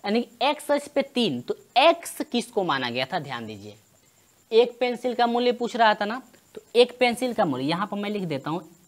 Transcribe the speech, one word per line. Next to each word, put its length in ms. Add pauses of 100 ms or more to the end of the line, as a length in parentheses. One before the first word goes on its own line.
यानी 160
कि 240
एक्स 260
अक्ष 160
पे 160
तीन, 380
तो 160 (220)
एक्स 440
किसको 400
माना 260
गया 160
था? 160
ध्यान 240
दीजिए, 300 (760)
एक 280
पेंसिल 360
का 120
मूल्य 260
पूछ 220
रहा 180
था 120
ना, 160 (340)
तो 60 (140)
एक 240
पेंसिल 340
का 120
मूल्य 200
यहाँ 220
पर 100
मैं 120
लिख 160
देता 240
हूँ 120 (260)